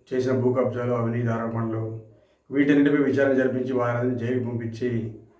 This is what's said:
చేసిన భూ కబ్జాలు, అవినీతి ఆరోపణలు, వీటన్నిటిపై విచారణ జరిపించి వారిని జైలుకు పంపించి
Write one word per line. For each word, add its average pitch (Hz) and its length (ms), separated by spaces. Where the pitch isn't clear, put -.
చేసిన 127 180
భూ 123 220
కబ్జాలు, 120 400
అవినీతి 117 340
ఆరోపణలు, 113 720
వీటన్నిటిపై 143 520
విచారణ 135 300
జరిపించి 127 400
వారిని 120 420
జైలుకు 120 340
పంపించి 113 640